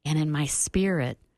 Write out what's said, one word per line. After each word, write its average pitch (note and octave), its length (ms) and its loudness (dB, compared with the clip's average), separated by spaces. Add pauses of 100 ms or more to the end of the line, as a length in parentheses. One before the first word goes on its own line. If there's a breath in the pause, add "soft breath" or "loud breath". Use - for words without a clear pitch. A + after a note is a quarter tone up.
And D#3 140 0
in D#3 120 2
my D3 160 0
spirit, E3 720 0 (200)